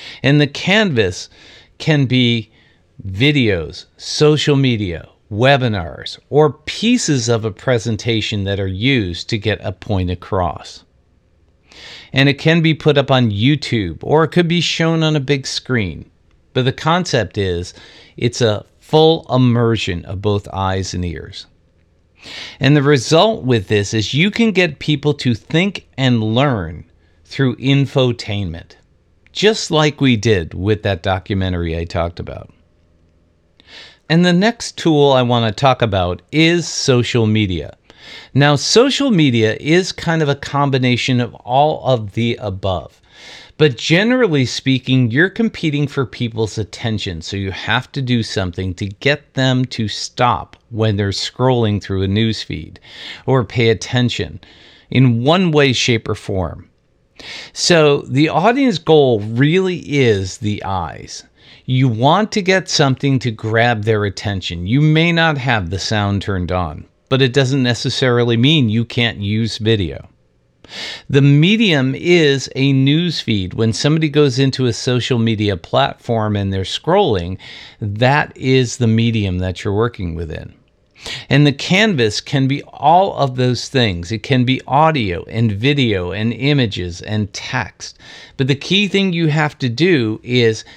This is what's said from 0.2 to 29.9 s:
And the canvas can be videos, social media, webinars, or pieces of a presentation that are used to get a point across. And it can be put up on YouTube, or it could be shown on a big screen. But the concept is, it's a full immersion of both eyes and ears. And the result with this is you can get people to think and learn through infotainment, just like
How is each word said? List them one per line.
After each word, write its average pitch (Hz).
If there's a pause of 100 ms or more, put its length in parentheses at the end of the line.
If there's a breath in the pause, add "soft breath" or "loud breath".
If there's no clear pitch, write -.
And 143
the 147
canvas 143 (480 loud breath)
can 147
be 120 (540 soft breath)
videos, 101 (100)
social 151
media, 107 (240)
webinars, 107 (100)
or 147
pieces 160
of 113
a 104
presentation 110
that 98
are 98
used 98
to 117
get 101
a 104
point 92
across. - (1300 loud breath)
And 135
it 139
can 165
be 160
put 143
up 135
on 123
YouTube, 107
or 160
it -
could 175
be 170
shown 165
on 156
a 147
big 139
screen. 92 (440)
But 123
the 127
concept 156
is, 90 (420 loud breath)
it's -
a 107 (160)
full 160
immersion 117
of 95
both 101
eyes 95
and 90
ears. 85 (1120 loud breath)
And 135
the 147
result 151
with 117
this 104
is 110
you 180
can 226
get 175
people 147
to 123
think 180 (100)
and 117
learn 98 (400)
through 131
infotainment, 120 (580)
just 208
like 151